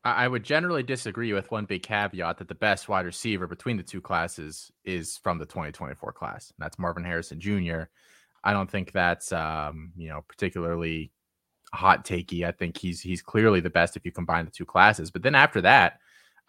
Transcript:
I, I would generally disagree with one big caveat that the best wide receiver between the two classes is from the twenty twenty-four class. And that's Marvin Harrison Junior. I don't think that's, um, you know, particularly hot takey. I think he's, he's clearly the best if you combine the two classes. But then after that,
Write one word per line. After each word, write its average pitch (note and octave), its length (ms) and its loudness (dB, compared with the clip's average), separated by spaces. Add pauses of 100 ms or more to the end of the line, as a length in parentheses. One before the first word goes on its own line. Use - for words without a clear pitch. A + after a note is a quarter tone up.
I, B2 220 2
I - 20 0
would B2 160 -2
generally D#3+ 380 0
disagree A#2 500 -6
with G2 200 -4
one G#2+ 140 -4
big F#2 180 -6
caveat F#2+ 560 -2
that F2+ 80 -12
the - 80 -12
best G2+ 340 0
wide F#2+ 160 0
receiver F#2 400 -4
between G#2 320 -6
the F2+ 60 -8
two F#2 180 -12
classes E2 720 -6 (120)
is F2+ 340 -6
from F2 200 -2
the D#2+ 80 -8
twenty D2+ 260 -10
twenty-four - 420 -12
class. - 360 -12
And - 140 -16
that's D#2 160 -12
Marvin F2 240 -4
Harrison E2 360 -6
Junior. F2 520 -2 (520)
I G2+ 100 2
don't G2 180 0
think F#2+ 200 -6
that's, F2 400 0
um, D#2 640 -6
you E2 140 -12
know, D2+ 180 -12
particularly E2+ 840 -4 (600)
hot - 320 4
takey. F2 440 -4
I F2 40 -2
think E2+ 260 -6
he's, F2 220 -6
he's F2 220 -6
clearly G#2+ 380 4
the E2+ 100 -2
best E2+ 260 2
if - 80 -10
you F2 80 -6
combine E2+ 340 -2
the E2+ 60 -16
two - 140 -12
classes. F2+ 460 6
But F2 100 -6
then C#3 140 2
after C3+ 260 6
that, F#2+ 380 8 (500)